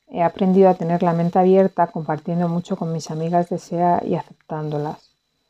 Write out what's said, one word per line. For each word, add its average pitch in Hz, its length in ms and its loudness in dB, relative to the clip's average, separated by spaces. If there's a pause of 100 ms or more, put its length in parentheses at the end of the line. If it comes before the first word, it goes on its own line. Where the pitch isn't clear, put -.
He 180 140 -4
aprendido 185 460 4
a 180 60 4
tener 170 280 -2
la 175 100 2
mente 170 260 0
abierta, 185 480 4
compartiendo 170 600 -4
mucho 175 280 -4
con 165 160 -6
mis 160 180 -8
amigas 170 380 -2
de 170 100 -6
sea 175 460 0
y 175 120 -2
aceptándolas. 151 1000 -8 (360)